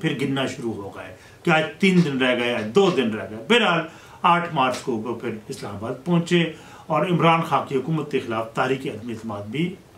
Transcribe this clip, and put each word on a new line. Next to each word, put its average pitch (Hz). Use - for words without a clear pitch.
फिर 147
गिनना 135
शुरू 117
हो 98
गए 95
कि 175
आज 156
तीन 185
दिन 139
रह 127
गए, 117
आज 107
दो 185
दिन 117
रह 107
गए। 107
बहरहाल, 170
आठ 170
मार्च 127
को -
वो 113
फिर 107
इस्लामाबाद 107
पहुंचे 170
और 160
इमरान 165
खान 135
की 139
हुकूमत 143
के 131
खिलाफ 110
तहरीक 131
अदम 117
एतमाद 110
भी 139